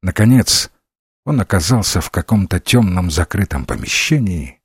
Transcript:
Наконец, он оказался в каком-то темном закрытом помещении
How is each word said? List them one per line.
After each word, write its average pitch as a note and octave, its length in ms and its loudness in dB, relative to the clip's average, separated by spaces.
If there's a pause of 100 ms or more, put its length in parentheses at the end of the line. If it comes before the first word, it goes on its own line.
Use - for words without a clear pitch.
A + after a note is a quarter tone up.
Наконец, G#2+ 680 2 (560)
он C#3+ 140 0
оказался G2 640 0
в - 100 -8
каком-то F#2+ 480 0
темном F#2 500 2
закрытом E2 560 -2
помещении - 1000 -2